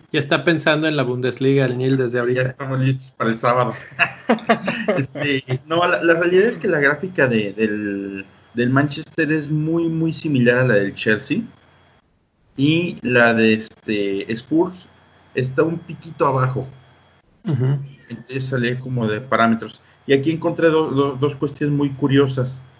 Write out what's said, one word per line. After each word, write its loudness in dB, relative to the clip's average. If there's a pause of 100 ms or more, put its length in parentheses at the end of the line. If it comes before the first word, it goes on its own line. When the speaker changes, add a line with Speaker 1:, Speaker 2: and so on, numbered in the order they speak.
(120)
Speaker 1:
Ya -2
está -2
pensando 0
en -2
la 0
Bundesliga, 0
el -2
Neil, 0
desde -2
Speaker 2:
Ya 0
Speaker 1:
ahorita. 0
Speaker 2:
estamos -6
listos -2
para -2
el -2
sábado. 0
<laughs> -2
Este, -2 (240)
no, 2
la, 0
la 4
realidad 4
es -4
que -2
la 2
gráfica 2
de, 0
del, -4 (300)
del 0
Manchester 0
es -2
muy, 0
muy 0
similar 2
a 4
la 4
del 2
Chelsea. -2 (1160)
Y 0
la 4
de, 4
este, -4
Spurs -2 (480)
está 0
un -2
piquito -6
abajo. 0 (760)
Speaker 1:
Ujú. 0 (300)
Speaker 2:
Entonces -10
sale -2
como -4
de -2
parámetros. 0 (260)
Y 2
aquí 4
encontré 0
do-, 2
do-, 0
dos -2
cuestiones -2
muy 0
curiosas. 0 (200)